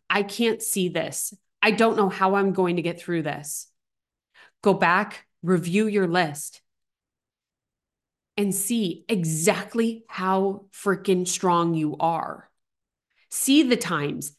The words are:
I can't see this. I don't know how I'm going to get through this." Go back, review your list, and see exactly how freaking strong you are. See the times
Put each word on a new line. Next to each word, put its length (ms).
I 140
can't 380
see 280
this. 440
I 100
don't 240
know 140
how 260
I'm 160
going 240
to 60
get 180
through 220
this." 460
Go 120
back, 520
review 440
your 200
list, 540
and 160
see 540
exactly 1000
how 640
freaking 560
strong 480
you 240
are. 500
See 340
the 140
times 600